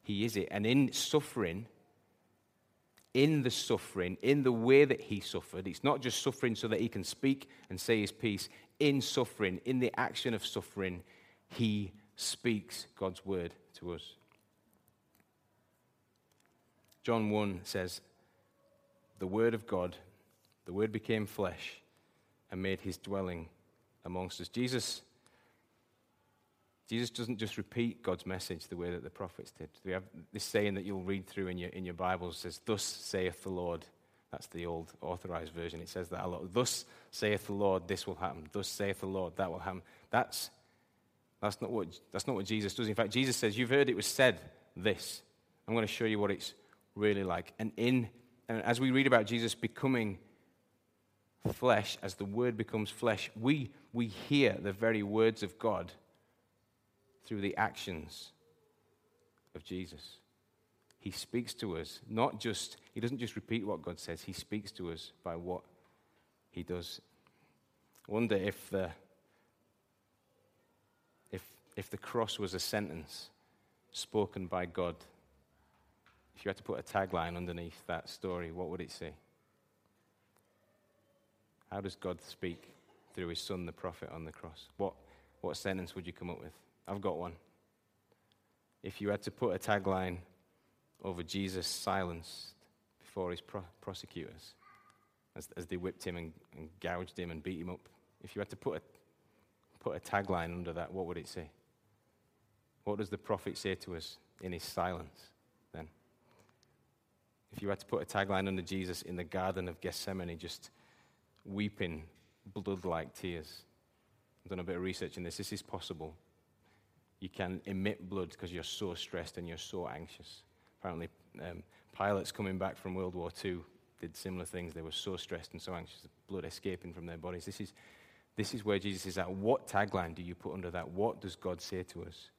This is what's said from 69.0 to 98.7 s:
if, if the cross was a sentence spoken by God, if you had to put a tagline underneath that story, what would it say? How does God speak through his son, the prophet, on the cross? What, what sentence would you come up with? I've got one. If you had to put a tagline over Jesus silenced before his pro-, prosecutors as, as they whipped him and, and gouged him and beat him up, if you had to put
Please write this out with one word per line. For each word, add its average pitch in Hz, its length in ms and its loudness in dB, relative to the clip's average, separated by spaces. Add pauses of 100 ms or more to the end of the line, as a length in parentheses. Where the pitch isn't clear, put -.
if, 92 120 -6 (340)
if - 140 -8
the 104 80 -6
cross - 400 0
was 95 160 -2
a 90 40 -2
sentence 82 720 -4 (640)
spoken 98 540 0
by 90 200 0
God, 87 300 -2 (1400)
if - 100 -20
you 104 40 0
had 95 80 -2
to - 60 -18
put - 180 -4
a - 20 -12
tagline 87 540 0
underneath 85 500 -6
that 80 220 -4
story, 87 440 -6
what 87 180 -6
would 87 100 -6
it 82 100 -8
say? 78 220 -10 (2500)
How 98 120 -4
does 98 140 -6
God 90 260 -4
speak - 480 -8 (440)
through 90 140 -4
his 85 120 -4
son, 90 260 -4
the 82 60 -8
prophet, - 380 -8
on 82 140 -10
the 80 80 -10
cross? - 360 -16 (100)
What, 98 160 0 (480)
what 87 160 -2
sentence 95 360 -4
would 87 120 -8
you 87 80 -10
come 90 160 -8
up - 100 -8
with? - 120 -14 (380)
I've 98 120 -4
got 90 160 0
one. 87 160 -6 (1500)
If 98 200 -8
you 101 80 2
had 101 140 2
to 107 60 -4
put 104 240 0
a 95 40 -2
tagline 95 580 2 (880)
over 87 180 -4
Jesus 92 440 -2
silenced 90 880 -2 (480)
before 90 280 -4
his 90 120 -6
pro-, 95 240 -8 (160)
prosecutors - 720 -12 (800)
as, - 220 -12
as 85 80 -10
they 92 100 -6
whipped 90 260 -4
him 87 140 -4
and, 80 160 -6 (240)
and 78 140 -12 (100)
gouged 87 380 -4
him 87 120 -4
and 78 120 -8
beat 92 180 -6
him 90 80 -6
up, - 180 -10 (380)
if 101 100 -16
you 101 60 -4
had 101 80 -4
to 107 80 -12
put 95 220 -4